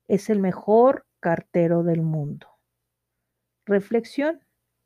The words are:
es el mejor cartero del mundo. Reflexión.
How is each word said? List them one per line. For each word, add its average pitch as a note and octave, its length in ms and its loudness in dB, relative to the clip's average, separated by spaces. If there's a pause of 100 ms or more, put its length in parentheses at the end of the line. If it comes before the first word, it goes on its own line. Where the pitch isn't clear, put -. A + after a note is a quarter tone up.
es G3 220 -2
el G#3+ 100 0
mejor G#3+ 680 2 (140)
cartero E3+ 640 0
del E3 180 0
mundo. D3+ 460 -6 (1160)
Reflexión. A3+ 760 -2 (440)